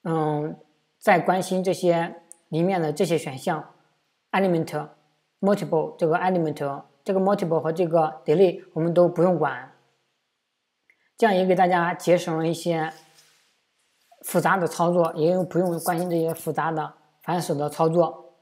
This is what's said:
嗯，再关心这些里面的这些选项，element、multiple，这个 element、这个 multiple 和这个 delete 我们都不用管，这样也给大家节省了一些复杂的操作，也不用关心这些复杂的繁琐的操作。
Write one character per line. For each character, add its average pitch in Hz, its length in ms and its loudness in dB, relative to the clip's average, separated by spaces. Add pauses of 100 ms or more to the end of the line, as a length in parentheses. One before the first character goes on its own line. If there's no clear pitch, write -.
嗯， 156 540 -4 (400)
再 190 200 2
关 185 240 0
心 185 220 -2
这 185 80 2
些 170 500 0 (280)
里 160 120 0
面 185 160 0
的 156 140 -2
这 175 140 0
些 165 100 0
选 143 200 -6
项， 156 380 -6 (560)
element、 165 580 -2 (520)
multiple， 170 560 0
这 175 100 0
个 156 100 2
element、 156 680 -2 (180)
这 202 120 -4
个 190 40 2
multiple 190 420 0
和 160 120 -4
这 170 140 -2
个 156 400 0
delete 170 360 2 (120)
我 160 60 -4
们 170 120 0
都 175 160 6
不 170 140 0
用 180 160 2
管， 135 340 -6 (1400)
这 226 100 4
样 208 80 4
也 185 120 4
给 185 80 4
大 185 120 4
家 175 280 0
节 175 220 4
省 175 200 -2
了 160 100 -2
一 170 60 0
些 160 400 -4 (1300)
复 - 160 -2
杂 170 200 2
的 170 80 0
操 170 260 0
作， 175 240 2
也 170 280 2
不 - 140 -4
用 175 220 0
关 175 180 -2
心 180 120 -4
这 170 100 0
些 160 140 -2
复 - 180 -8
杂 151 180 -2
的 151 220 -6 (300)
繁 175 180 -4
琐 160 160 -4
的 147 140 -4
操 160 180 0
作。 160 540 0